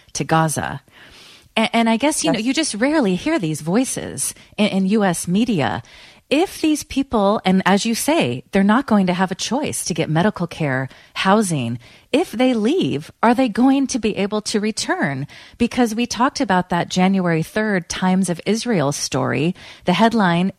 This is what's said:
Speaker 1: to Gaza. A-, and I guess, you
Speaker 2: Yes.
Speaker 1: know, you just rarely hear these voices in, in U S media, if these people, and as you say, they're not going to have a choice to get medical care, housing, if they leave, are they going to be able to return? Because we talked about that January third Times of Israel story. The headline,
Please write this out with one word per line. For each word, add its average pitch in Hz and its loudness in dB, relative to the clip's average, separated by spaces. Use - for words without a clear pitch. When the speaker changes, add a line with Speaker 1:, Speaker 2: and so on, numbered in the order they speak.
Speaker 1:
to - -4
Gaza. 143 0
A-, 220 2
and 233 2
I 226 2
guess, 285 -2
you 320 0
Speaker 2:
Yes. 247 0
Speaker 1:
know, 220 -4
you 262 0
just 302 -2
rarely 233 0
hear 311 -2
these 156 -4
voices 165 -4
in, 208 2
in 190 0
U 208 2
S 180 -2
media, 175 0
if 330 0
these 311 0
people, 220 0
and 185 2
as 190 2
you 233 0
say, 208 0
they're 196 2
not 214 2
going 202 4
to 175 0
have 180 0
a 190 -8
choice - -4
to - -4
get 160 -2
medical 170 0
care, 135 -4
housing, 170 0
if 311 0
they 254 2
leave, 220 -2
are 233 4
they 262 2
going 262 2
to 254 -4
be 214 -2
able 202 -2
to - -4
return? 208 -4
Because 240 0
we 233 -2
talked 247 -2
about 190 0
that 170 -2
January 180 2
third 208 -2
Times 185 0
of 165 -6
Israel 208 0
story. 131 -2
The 180 2
headline, 190 2